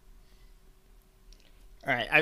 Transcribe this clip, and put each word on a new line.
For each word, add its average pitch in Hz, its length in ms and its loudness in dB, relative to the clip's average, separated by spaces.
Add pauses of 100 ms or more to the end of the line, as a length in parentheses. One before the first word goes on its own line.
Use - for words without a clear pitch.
(1900)
All 135 80 4
right, 117 160 2
I, 151 120 8